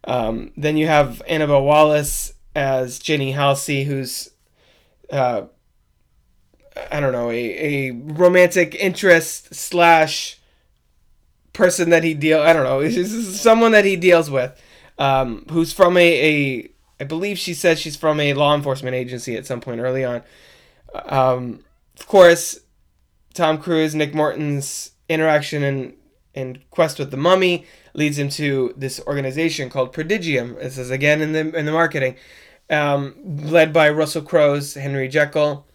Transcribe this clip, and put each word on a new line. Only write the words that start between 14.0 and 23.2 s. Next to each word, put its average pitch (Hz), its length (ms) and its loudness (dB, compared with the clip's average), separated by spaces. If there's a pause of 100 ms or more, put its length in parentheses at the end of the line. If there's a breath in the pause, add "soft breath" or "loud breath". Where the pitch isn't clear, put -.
with, 131 280 -6 (380 soft breath)
um, 135 520 -2
who's 165 240 -2
from 180 220 4
a, 180 60 6
a, 143 680 2 (300)
I - 40 -8
believe 170 340 -6
she 175 160 -8
said 165 240 0
she's 147 180 -10
from 151 240 -2
a 143 140 0
law 147 220 2
enforcement 135 400 -6
agency 123 400 -8
at 123 100 -10
some 123 160 -8
point 117 180 -10
early 127 240 -4
on. 123 200 -6 (840 soft breath)
Um, 127 580 -2 (360)
of - 80 -20
course, 175 520 6 (760)